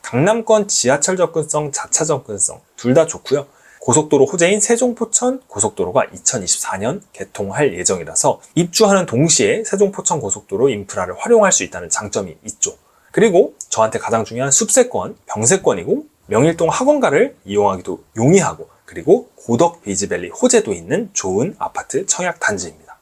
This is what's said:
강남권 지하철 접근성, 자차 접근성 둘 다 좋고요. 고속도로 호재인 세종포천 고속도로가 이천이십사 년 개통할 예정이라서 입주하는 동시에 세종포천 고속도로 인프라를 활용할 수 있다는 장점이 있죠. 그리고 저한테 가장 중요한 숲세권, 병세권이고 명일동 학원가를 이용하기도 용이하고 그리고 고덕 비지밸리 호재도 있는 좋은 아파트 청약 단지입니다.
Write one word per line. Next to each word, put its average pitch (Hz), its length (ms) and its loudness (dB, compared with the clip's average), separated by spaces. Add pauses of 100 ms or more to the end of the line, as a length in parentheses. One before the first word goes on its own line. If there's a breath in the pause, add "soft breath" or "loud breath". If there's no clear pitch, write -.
강남권 214 640 2
지하철 151 480 0
접근성, 156 540 -2
자차 - 340 -4
접근성 123 560 -4 (160)
둘 120 160 0
다 160 140 6
좋고요. - 400 -4 (340 soft breath)
고속도로 151 440 4
호재인 185 360 2
세종포천 240 840 0
고속도로가 104 680 0
이천이십사 98 640 -4
년 117 240 -4 (100)
개통할 101 640 -4
예정이라서 90 680 -2 (160 soft breath)
입주하는 185 500 2
동시에 151 600 2
세종포천 190 560 -2
고속도로 104 480 -2
인프라를 95 480 -6
활용할 226 340 4
수 101 120 0
있다는 87 260 -10
장점이 98 560 -6
있죠. - 320 -6 (340 soft breath)
그리고 208 440 4 (120)
저한테 - 320 -2
가장 110 240 -2
중요한 123 280 -4
숲세권, 214 760 0
병세권이고 120 800 -2 (220)
명일동 160 420 2
학원가를 254 720 2
이용하기도 101 600 -2 (120)
용이하고 123 540 2 (160 soft breath)
그리고 151 500 0
고덕 165 460 0
비지밸리 - 480 -6
호재도 240 420 2
있는 170 400 -4
좋은 196 480 -2
아파트 - 460 -6
청약 175 340 -4
단지입니다. - 640 -8